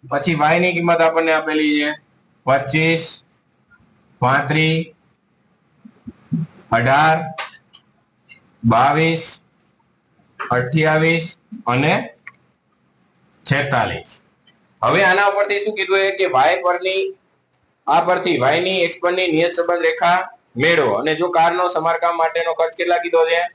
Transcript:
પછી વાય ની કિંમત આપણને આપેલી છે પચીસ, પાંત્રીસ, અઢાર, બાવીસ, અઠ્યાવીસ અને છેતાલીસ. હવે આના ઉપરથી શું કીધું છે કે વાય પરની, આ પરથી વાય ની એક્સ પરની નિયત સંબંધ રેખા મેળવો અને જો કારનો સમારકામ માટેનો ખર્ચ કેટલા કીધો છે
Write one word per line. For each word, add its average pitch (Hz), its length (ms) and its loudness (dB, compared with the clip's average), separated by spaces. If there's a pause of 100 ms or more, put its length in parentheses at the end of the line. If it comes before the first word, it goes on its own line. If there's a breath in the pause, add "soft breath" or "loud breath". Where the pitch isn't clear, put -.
(120)
પછી 160 300 -2
વાય 160 220 2
ની 175 140 0
કિંમત 170 260 2
આપણને 165 320 2
આપેલી 156 460 0
છે 147 100 -2 (560)
પચીસ, 160 560 0 (1200)
પાંત્રીસ, 151 580 0 (2000)
અઢાર, 147 400 4 (1600)
બાવીસ, 156 500 2 (1300)
અઠ્યાવીસ 156 680 0 (480)
અને 151 200 0 (1500)
છેતાલીસ. 123 680 -2 (680)
હવે 147 240 2
આના 202 260 4
ઉપરથી 202 320 0
શું 214 160 -4
કીધું 190 240 0
છે 196 160 0
કે 185 160 2
વાય 165 300 4
પરની, 185 360 0 (840)
આ 160 220 4
પરથી 180 340 0
વાય 160 240 2
ની 185 180 0
એક્સ 165 200 -6
પરની 180 280 0
નિયત 170 240 0
સંબંધ 170 300 0
રેખા 175 320 2 (460)
મેળવો 151 340 2
અને 151 120 -2 (120)
જો 175 160 -2
કારનો 170 260 2 (120)
સમારકામ 165 440 -2
માટેનો 165 380 -2
ખર્ચ 165 220 0
કેટલા 175 260 0
કીધો 165 240 4
છે 170 100 2 (140)